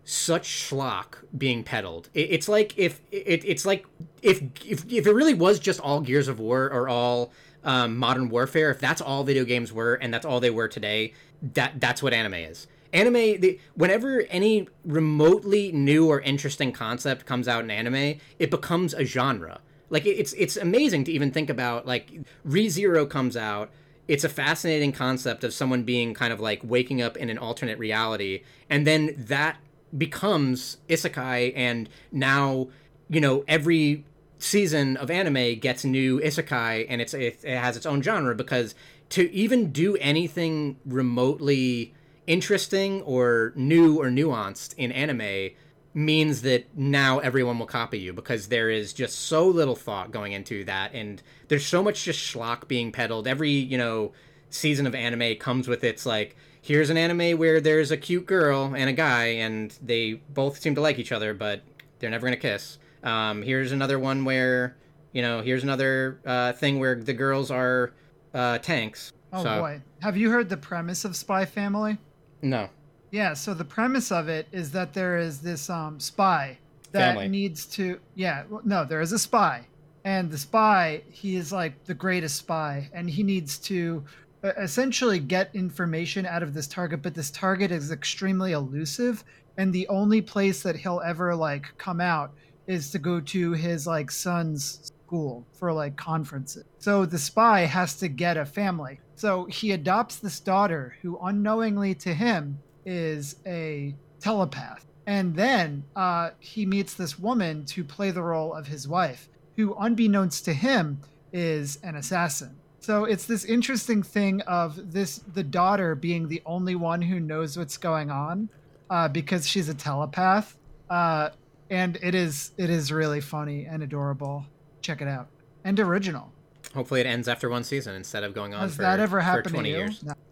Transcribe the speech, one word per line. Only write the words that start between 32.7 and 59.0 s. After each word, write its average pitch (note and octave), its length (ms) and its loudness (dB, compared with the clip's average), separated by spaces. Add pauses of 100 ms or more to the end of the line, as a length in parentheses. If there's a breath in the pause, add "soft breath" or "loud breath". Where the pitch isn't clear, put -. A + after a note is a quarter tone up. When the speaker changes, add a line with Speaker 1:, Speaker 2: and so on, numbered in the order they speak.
Speaker 1:
you D#3 100 2
know, C#3 300 4
every D3+ 560 4 (340)
season D3+ 560 2
of C3+ 160 -4
anime C3+ 480 2
gets B2 240 -2
new C3 380 2
isekai, B2 680 0
and A#2+ 140 -4
it's, A#2 120 -6
it, B2 300 -4
it C3 140 -2
has B2 180 0
its A#2 100 -10
own C#3+ 160 0
genre, D#3 320 0
because A#2+ 420 -2 (340 loud breath)
to F3 240 2
even G#3 400 2
do F#3+ 240 2
anything D#3 880 0
remotely B2+ 1080 2 (340 soft breath)
interesting G3 760 0
or B2 560 2
new D#3 440 6
or C3+ 60 2
nuanced B2 680 -2
in B2+ 160 -2
anime A2 560 -2 (440 soft breath)
means D#3 500 2
that B2+ 340 0
now C#3 420 4
everyone B2 380 2
will A2+ 80 -6
copy A#2 320 -4
you, F#2 160 -8
because G#2 360 -6
there A2+ 200 2
is G#2+ 240 -2
just - 240 -6
so D#3+ 300 2
little D#3+ 280 4
thought G2+ 360 -8
going G#2 200 -6
into G2 340 -8
that, G2 280 -6
and G#2 300 -10 (240 loud breath)
there's C#3+ 180 2
so F3 160 2
much G#3 220 0
just D#3 160 -4
schlock A#2 480 -6
being A#2+ 240 -2
peddled. A2+ 340 -2
Every, C#3 240 0
you C3+ 300 0
know, A2+ 320 -2 (400 soft breath)
season C#3+ 340 0
of A#2+ 80 -2
anime A#2 440 -2
comes B2+ 300 -2
with A#2+ 160 0
its, A2+ 220 -2
like, G#2+ 300 -2 (260 soft breath)
here's D3 300 2
an E3 60 2
anime E3+ 420 2
where D#3+ 200 6
there's D#3 300 4
a D3+ 80 0
cute F3 300 -4
girl C#3 480 2
and C3+ 140 0
a C3+ 40 0
guy, B2+ 320 2